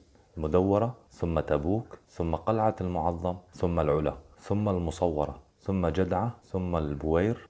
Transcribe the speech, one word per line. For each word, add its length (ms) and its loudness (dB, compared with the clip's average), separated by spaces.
المدورة، 580 2
ثم 300 -2
تبوك، 600 -2
ثم 260 -2
قلعة 460 0
المعظم، 560 -2
ثم 260 0
العلا، 380 2
ثم 300 -2
المصورة، 720 -2
ثم 280 0
جدعة، 560 0
ثم 320 -4
البوير، 760 0